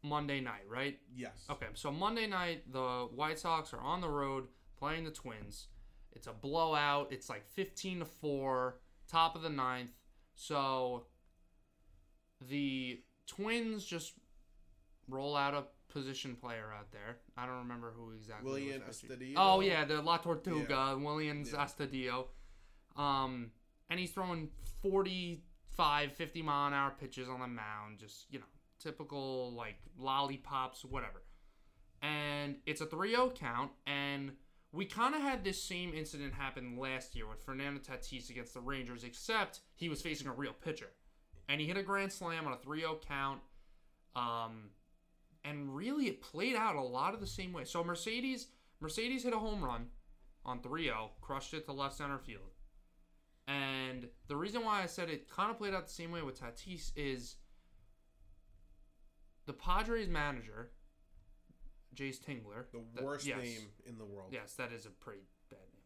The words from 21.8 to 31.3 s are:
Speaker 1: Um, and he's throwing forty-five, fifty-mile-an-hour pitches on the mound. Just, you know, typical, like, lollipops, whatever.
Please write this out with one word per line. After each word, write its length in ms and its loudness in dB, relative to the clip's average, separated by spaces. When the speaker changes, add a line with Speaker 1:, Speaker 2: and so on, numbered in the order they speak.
Speaker 1:
Um, 560 4
and 100 0
he's 120 0
throwing 400 0
forty-five, 1300 4
fifty-mile-an-hour 840 4
pitches 280 -6
on 120 -4
the 80 -4
mound. 520 -6
Just, 320 -16
you 80 -6
know, 60 -12
typical, 720 -4
like, 240 -6
lollipops, 880 2
whatever. 380 -4